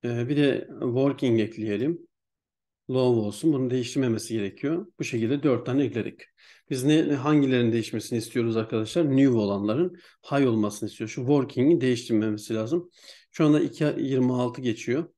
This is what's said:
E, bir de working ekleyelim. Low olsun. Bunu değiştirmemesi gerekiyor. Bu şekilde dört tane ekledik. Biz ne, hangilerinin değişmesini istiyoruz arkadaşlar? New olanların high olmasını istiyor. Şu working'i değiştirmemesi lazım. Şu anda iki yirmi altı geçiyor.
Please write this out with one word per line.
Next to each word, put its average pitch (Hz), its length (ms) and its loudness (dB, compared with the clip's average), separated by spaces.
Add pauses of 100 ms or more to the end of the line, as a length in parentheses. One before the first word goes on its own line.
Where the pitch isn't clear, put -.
E, 120 260 -4
bir 143 80 0
de 143 300 0 (120)
working 131 600 2
ekleyelim. 107 600 -2 (880)
Low 127 320 2
olsun. 107 320 0
Bunu 131 160 0
değiştirmemesi 120 640 -2
gerekiyor. 139 540 -4 (120)
Bu - 40 -6
şekilde 127 400 -2
dört 123 220 2
tane 135 180 0
ekledik. 110 380 -4 (480)
Biz 127 140 -4
ne, 151 180 4 (120)
hangilerinin 131 580 2
değişmesini 113 480 -4
istiyoruz 113 380 -2
arkadaşlar? 123 600 0
New 135 200 6
olanların 104 600 0 (340)
high 139 160 2
olmasını 107 420 0
istiyor. 110 200 -10
Şu - 120 -8
working'i 135 600 2
değiştirmemesi 113 720 0
lazım. 127 360 -4 (420)
Şu 160 140 0
anda 151 160 4
iki - 220 -2
yirmi 131 500 0
altı 123 280 -2
geçiyor. 127 560 -4